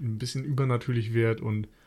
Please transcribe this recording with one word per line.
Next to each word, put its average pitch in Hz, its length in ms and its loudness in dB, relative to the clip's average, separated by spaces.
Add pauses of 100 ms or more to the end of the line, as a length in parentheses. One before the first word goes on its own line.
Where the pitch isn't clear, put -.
ein 113 160 -2
bisschen 127 260 -4
übernatürlich 123 720 0
wird 113 280 4
und 107 260 -2 (200)